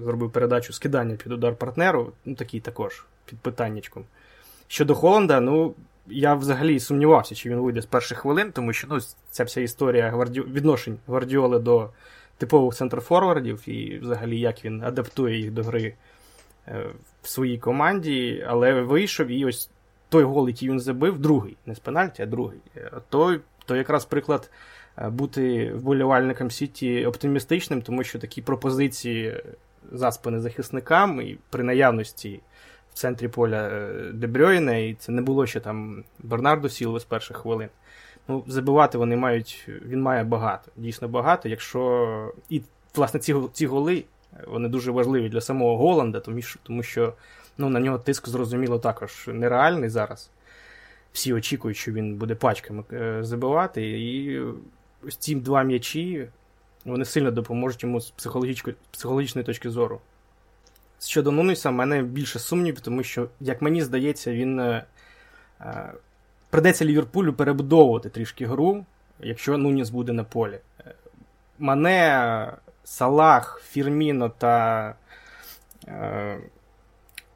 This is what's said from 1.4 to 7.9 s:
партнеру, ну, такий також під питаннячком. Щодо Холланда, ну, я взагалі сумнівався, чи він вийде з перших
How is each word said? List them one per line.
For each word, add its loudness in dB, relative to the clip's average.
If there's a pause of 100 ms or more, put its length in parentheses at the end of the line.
партнеру, 0 (120)
ну, -8
такий -10
також -8 (200)
під -20
питаннячком. -8 (640)
Щодо 4
Холланда, 6
ну, 2 (320)
я 2
взагалі 2
сумнівався, 6
чи -8
він -2
вийде 0
з -10
перших 0